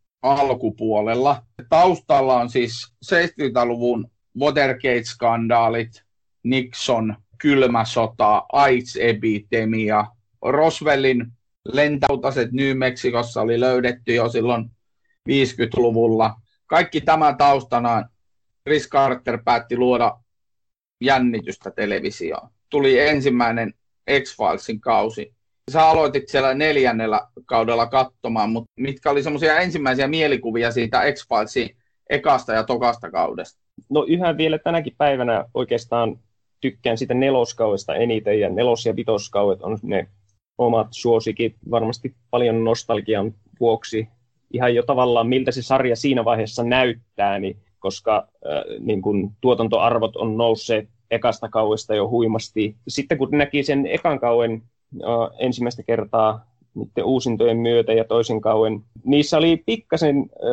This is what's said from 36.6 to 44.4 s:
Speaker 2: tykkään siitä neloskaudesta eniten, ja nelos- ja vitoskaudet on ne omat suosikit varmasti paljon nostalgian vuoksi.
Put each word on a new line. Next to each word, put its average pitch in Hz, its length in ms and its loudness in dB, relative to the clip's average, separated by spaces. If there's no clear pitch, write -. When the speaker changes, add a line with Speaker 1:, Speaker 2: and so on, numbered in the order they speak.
Speaker 2:
tykkään 120 380 -4
siitä 127 160 -4
neloskaudesta 117 800 0
eniten, 107 460 0
ja 95 80 0
nelos- 117 380 0
ja 110 100 -2
vitoskaudet 104 680 -2
on 95 200 -6
ne 101 240 -4
omat 117 320 0
suosikit 113 640 -2
varmasti 117 440 -4
paljon 117 340 0
nostalgian 110 720 -2
vuoksi. 110 480 -2